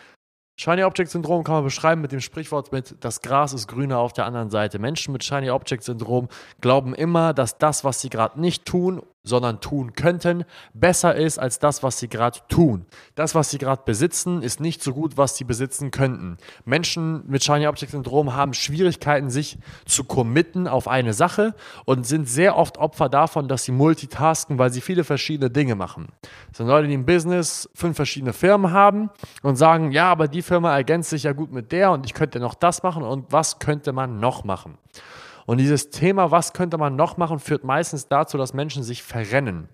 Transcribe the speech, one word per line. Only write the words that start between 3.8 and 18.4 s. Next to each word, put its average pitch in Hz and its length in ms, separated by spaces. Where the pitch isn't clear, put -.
auf 120 120
der 107 140
anderen 117 240
Seite“. 104 280
Menschen 139 360
mit 127 100
Shiny 135 280
Object 127 340
Syndrom 120 420
glauben 131 340
immer, 165 400
dass 120 240
das, 151 280
was 135 160
sie 131 80
gerade 113 320
nicht 175 240
tun, 180 360
sondern 120 320
tun 131 340
könnten, 175 520
besser 170 400
ist 156 260
als 131 200
das, 147 240
was 131 160
sie 120 80
gerade 117 400
tun. 120 380
Das, 156 200
was 156 160
sie 147 60
gerade 135 280
besitzen, 165 560
ist 120 200
nicht 160 200
so 135 120
gut, 151 240
was 139 180
sie - 80
besitzen 127 480
könnten. 101 460
Menschen 160 640
mit 139 160
Shiny 147 240
Object 143 240
Syndrom 139 420
haben 135 200